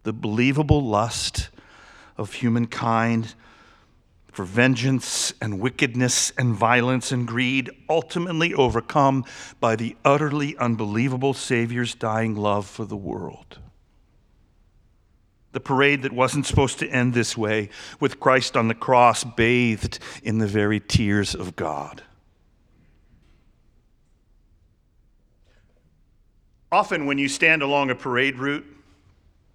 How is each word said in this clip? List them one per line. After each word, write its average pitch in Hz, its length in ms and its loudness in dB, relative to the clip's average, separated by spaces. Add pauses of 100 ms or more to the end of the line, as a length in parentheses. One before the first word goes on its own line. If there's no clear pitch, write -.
The 110 120 -4
believable 135 680 2
lust 110 680 -2 (680)
of 107 160 -10
humankind 113 1000 0 (960)
for 95 120 -10
vengeance 120 960 0
and 101 220 -6
wickedness 123 760 0
and 123 160 0
violence 120 600 2
and 123 120 -2
greed, 127 460 -2 (160)
ultimately 165 680 -2
overcome 135 680 2 (380)
by 113 160 2
the 113 260 -6
utterly 147 540 2
unbelievable 120 760 -2
Savior's 120 640 -2
dying 110 400 -2
love 104 320 0
for - 160 -12
the 101 140 -10
world. 82 600 -12 (1900)
The 117 80 -6
parade 139 400 4
that 127 100 -4
wasn't 127 340 2
supposed - 340 2
to 151 100 -4
end 123 240 2
this 117 240 0
way, 107 320 0 (320)
with 139 180 -2
Christ 131 380 2
on 113 100 2
the 113 80 0
cross, 123 480 4
bathed 117 760 0 (220)
in 107 180 -2
the 110 80 0
very 104 340 0
tears 101 520 0
of 92 220 -8
God. 73 480 -8 (4000)
Often 185 320 0
when 139 120 0
you 139 120 0
stand 160 320 2
along 139 280 0
a 127 60 0
parade 127 420 -2
route, 143 280 -4 (880)